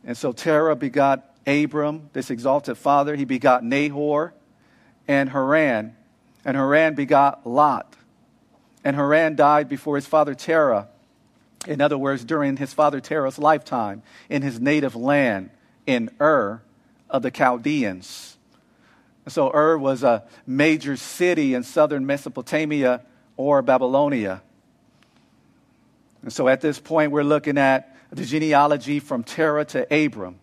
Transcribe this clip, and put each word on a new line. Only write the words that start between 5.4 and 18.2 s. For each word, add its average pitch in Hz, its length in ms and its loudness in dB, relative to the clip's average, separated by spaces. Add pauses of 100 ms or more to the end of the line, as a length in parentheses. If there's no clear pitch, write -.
And 135 120 -4
Haran 147 380 2
begot 139 500 2
Lot. 135 520 0 (880)
And 139 100 0
Haran 151 400 2
died 147 340 4
before 143 280 -6
his 139 100 -6
father 147 300 0
Terah. 135 500 0 (800)
In 143 140 -6
other 147 180 0
words, 135 260 -4
during 139 320 -2
his 135 160 -8
father 143 280 0
Terah's 139 360 -4
lifetime, 139 680 -2 (260)
in 139 120 -2
his 120 180 -6
native 139 340 2
land, 120 560 0 (380)
in 120 220 0 (100)
Ur 117 420 2 (480)
of 131 120 -2
the 127 100 -4
Chaldeans. 123 1040 -2 (880)